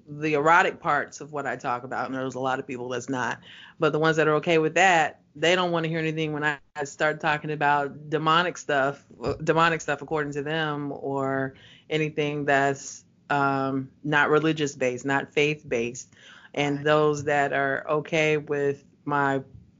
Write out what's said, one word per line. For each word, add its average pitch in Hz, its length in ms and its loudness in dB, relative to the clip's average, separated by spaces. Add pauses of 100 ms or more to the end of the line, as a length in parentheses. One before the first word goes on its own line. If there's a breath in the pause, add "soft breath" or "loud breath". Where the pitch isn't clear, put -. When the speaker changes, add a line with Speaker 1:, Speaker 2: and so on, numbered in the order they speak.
Speaker 1:
the 151 240 -4
erotic 160 480 4
parts 143 400 -2
of 151 120 -14
what 143 140 -6
I 123 100 -4
talk 123 280 -6
about, 123 220 -6
and 123 80 -8
there's 131 200 -6
a 123 60 -8
lot 131 180 -2
of 131 80 -10
people 123 220 -8
that's 123 220 -8
not, 123 300 -4 (380 loud breath)
but 156 140 2
the 151 60 -2
ones 160 180 2
that 156 100 4
are 151 100 4
okay 165 200 2
with 156 200 2
that, 170 440 4 (160)
they 160 180 4
don't 180 160 0
wanna 165 180 -2
hear 165 100 -4
anything 160 340 -4
when 147 120 -4
I, 151 120 0 (200)
I 151 80 -6
start 156 360 -2
talking 151 300 -2
about 147 580 0
demonic 160 480 2
stuff, 139 480 -2 (180)
uh, 131 120 -2
demonic 165 480 2
stuff 147 180 -4
according 147 320 -4
to 143 100 -6
them, 147 500 -4
or 135 600 -2 (380 loud breath)
anything 151 560 -2
that's, 139 580 0 (240)
um, 135 600 0 (120)
not 147 280 2
religious 151 440 2
based, 127 300 -2
not 139 260 -2
faith 151 380 0
based. 120 460 -6 (400 loud breath)
And 143 220 0
Speaker 2:
Right. 143 100 -8
Speaker 1:
those 151 380 2
that 143 280 0
are 139 380 -2
okay 156 480 0
with 143 440 -2 (220)
my 139 380 0 (380)